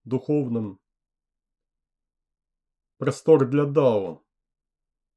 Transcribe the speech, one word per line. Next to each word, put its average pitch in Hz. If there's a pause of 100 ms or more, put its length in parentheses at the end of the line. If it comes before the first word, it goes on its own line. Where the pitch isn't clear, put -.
духовном 117 (2250)
простор 139
для 143
дао. 120 (920)